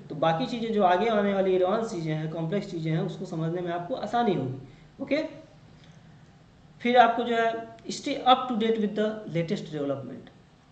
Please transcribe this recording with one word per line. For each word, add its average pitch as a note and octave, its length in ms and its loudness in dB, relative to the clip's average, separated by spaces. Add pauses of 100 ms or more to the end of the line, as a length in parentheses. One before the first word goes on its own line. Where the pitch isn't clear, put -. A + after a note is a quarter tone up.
तो - 80 -10
बाकी E3 300 2
चीज़ें A3+ 260 -4
जो G3+ 120 2
आगे F#3+ 240 4
आने G3+ 260 2
वाली F#3+ 200 2
एडवांस G3 380 2
चीज़ें D#3+ 200 -4
हैं, D#3 180 -4
कॉम्प्लेक्स E3 400 -4
चीज़ें D#3+ 220 -4
हैं, E3+ 80 2
उसको G3 260 -4
समझने E3 340 -2
में F3 120 -4
आपको F3 240 -4
आसानी A3+ 380 0
होगी। - 680 -8
ओके, C#4+ 200 0 (1600)
फिर A#3+ 160 4
आपको A#3 260 6
जो A#3 140 0
है A3+ 320 0 (220)
stay C#4 240 -4 (120)
up B3+ 160 6
to A#3+ 160 -4
date A3+ 180 2
with G#3 180 -2
the G#3+ 140 0 (220)
latest E3 400 -4
development। C#3 580 -6 (440)